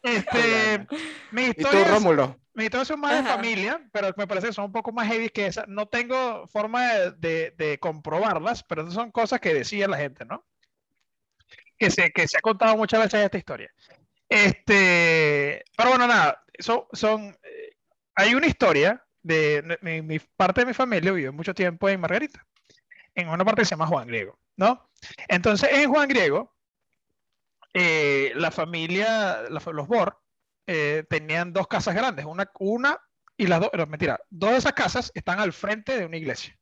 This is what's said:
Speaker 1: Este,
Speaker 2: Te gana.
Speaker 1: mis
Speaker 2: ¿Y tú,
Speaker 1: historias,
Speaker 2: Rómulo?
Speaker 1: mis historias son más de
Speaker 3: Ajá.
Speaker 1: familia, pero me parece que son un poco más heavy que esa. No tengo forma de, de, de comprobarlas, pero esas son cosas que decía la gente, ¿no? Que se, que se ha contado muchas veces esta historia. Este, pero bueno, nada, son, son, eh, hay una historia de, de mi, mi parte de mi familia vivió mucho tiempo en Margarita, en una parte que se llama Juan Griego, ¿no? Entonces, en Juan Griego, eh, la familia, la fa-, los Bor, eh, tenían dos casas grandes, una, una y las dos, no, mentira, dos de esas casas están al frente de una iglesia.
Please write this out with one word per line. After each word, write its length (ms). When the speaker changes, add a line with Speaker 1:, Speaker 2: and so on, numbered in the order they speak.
Speaker 1:
Este, 300
Speaker 2:
Te 200
gana. 360
Speaker 1:
mis 180
Speaker 2:
¿Y 40
tú, 80
Speaker 1:
historias, 300
Speaker 2:
Rómulo? 480
Speaker 1:
mis 120
historias 220
son 140
más 140
de 40
Speaker 3:
Ajá. 160
Speaker 1:
familia, 560
pero 260
me 100
parece 200
que 60
son 120
un 60
poco 220
más 140
heavy 220
que 180
esa. 200
No 200
tengo 600
forma 460
de, 180
de, 460
de 220
comprobarlas, 840
pero 200
esas 100
son 180
cosas 300
que 120
decía 340
la 100
gente, 280
¿no? 200
Que 140
se, 200
que 160
se 100
ha 40
contado 360
muchas 240
veces 240
esta 120
historia. 340
Este, 1300
pero 120
bueno, 180
nada, 360
son, 240
son, 500
eh, 320
hay 200
una 120
historia 560
de, 380
de 200
mi, 200
mi 180
parte 420
de 60
mi 60
familia 380
vivió 220
mucho 200
tiempo 360
en 100
Margarita, 460
en 140
una 160
parte 160
que 40
se 60
llama 160
Juan 200
Griego, 300
¿no? 340
Entonces, 420
en 180
Juan 200
Griego, 460
eh, 640
la 160
familia, 1000
la 100
fa-, 120
los 160
Bor, 320
eh, 420
tenían 440
dos 140
casas 280
grandes, 300
una, 340
una 400
y 120
las 140
dos, 140
no, 120
mentira, 320
dos 220
de 60
esas 160
casas 420
están 240
al 140
frente 440
de 80
una 120
iglesia. 440